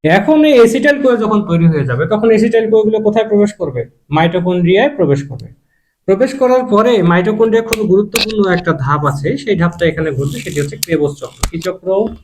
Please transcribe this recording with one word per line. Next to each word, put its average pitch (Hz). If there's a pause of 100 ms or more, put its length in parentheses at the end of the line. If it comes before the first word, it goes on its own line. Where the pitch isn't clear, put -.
এখন 208
এই 294
অ্যাসিটাইল 277
কোয়ে 254
যখন 214
তৈরি 170
হয়ে 151
যাবে, 131
তখন 214
অ্যাসিটাইল 220
কোয়ে 214
গুলো 214
কোথায় 214
প্রবেশ 208
করবে? 127 (260)
মাইটোকন্ড্রিয়ায় 180
প্রবেশ 143
করবে। - (600)
প্রবেশ 202
করার 254
পরে 220
মাইটোকন্ড্রিয়া 214
খুব 214
গুরুত্বপূর্ণ 202
একটা 170
ধাপ 143
আছে, 147
সেই 220
ধাপটা 170
এখানে 156
ঘটবে, 139
সেটি -
হচ্ছে 143
ক্রেবস 147
চক্র। -
কি 165
চক্র? 185 (180)